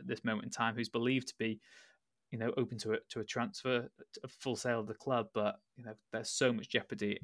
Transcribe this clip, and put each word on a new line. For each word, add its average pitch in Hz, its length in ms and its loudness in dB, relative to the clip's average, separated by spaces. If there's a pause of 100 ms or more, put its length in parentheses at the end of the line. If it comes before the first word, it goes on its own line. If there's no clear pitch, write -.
this 123 200 -4
moment 107 200 0
in 120 60 -8
time, 113 260 0
who's 117 120 0
believed 123 400 2
to - 100 -10
be, 113 220 -2 (680)
you 117 80 -4
know, 113 180 2
open 123 220 0
to 110 140 -2
a, 110 40 4 (140)
to 120 100 -4
a 104 40 -4
transfer, 120 640 0 (340)
a 131 60 -10
full - 260 -2
sale 117 260 2
of 104 60 -4
the 107 80 -6
club. 120 400 2
But, 104 220 2 (200)
you 123 80 -16
know, 110 100 -10 (180)
there's 113 180 -4
so 127 220 6
much 110 160 -2
jeopardy 101 560 0